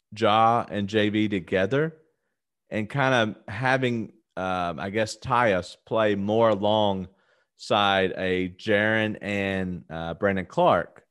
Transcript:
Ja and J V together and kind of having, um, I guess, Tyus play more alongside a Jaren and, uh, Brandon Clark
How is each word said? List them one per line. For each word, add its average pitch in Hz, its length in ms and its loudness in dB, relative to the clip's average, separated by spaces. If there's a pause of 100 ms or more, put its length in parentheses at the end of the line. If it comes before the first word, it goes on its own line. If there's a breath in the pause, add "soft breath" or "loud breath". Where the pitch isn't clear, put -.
(160)
Ja 110 540 4
and 101 180 -4
J 104 220 2
V 107 180 0
together 101 680 0 (760)
and 107 180 -6
kind 135 260 2 (320)
of 104 80 -12
having, 123 580 -2 (260)
um, 90 420 -4
I 95 100 -6
guess, 107 280 -2
Tyus 117 580 0 (100)
play 110 280 0
more 107 340 2
alongside 101 1700 0
a 92 320 -2 (100)
Jaren 107 640 0
and, 95 680 -4
uh, 82 240 -8
Brandon 95 320 -2
Clark 147 640 0